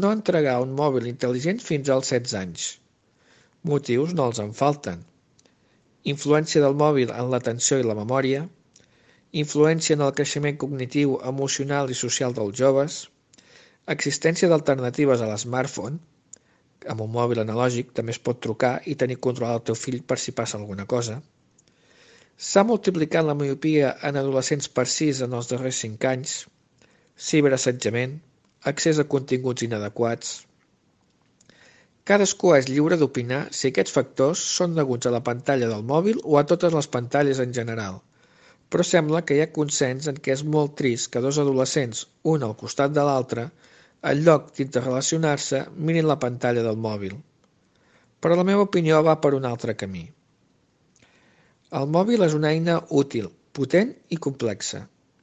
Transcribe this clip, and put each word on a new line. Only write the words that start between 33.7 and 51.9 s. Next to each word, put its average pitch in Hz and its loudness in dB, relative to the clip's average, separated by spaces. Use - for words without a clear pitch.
factors 139 2
són 170 0
deguts 131 0
a 120 2
la 117 -2
pantalla 123 0
del 107 -6
mòbil 175 2
o 151 2
a 147 6
totes 170 2
les 143 -2
pantalles 135 0
en 123 -2
general, 113 -6
però 170 2
sembla 165 2
que 147 2
hi - 4
ha 160 -12
consens 147 -2
en 135 -10
què 135 0
és 143 -8
molt 151 0
trist 120 -2
que 120 0
dos 143 0
adolescents, 131 0
un 156 2
al 107 -6
costat 139 -2
de 147 2
l'altre, 123 -2
en 147 0
lloc 151 4
d'interrelacionar-se, 139 -2
mirin 160 2
la 139 0
pantalla 123 0
del 113 -2
mòbil. 101 -6
Però 165 6
la 180 2
meva 202 4
opinió 160 4
va 160 6
per 143 4
un 135 -2
altre 117 -4
camí. 95 -8
El 139 -2
mòbil 202 4